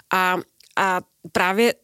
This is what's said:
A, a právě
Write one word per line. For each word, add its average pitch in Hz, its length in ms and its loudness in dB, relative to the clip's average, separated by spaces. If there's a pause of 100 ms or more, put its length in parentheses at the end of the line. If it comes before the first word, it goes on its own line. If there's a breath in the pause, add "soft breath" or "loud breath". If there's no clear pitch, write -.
(140)
A, 185 240 2 (380)
a 185 260 0 (300)
právě 196 420 2 (100)